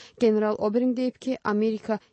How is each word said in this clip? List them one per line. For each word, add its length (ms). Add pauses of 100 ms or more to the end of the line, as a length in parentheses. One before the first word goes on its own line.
(200)
General 380
Obering 380
deyib 220
ki, 260
Amerika 540 (140)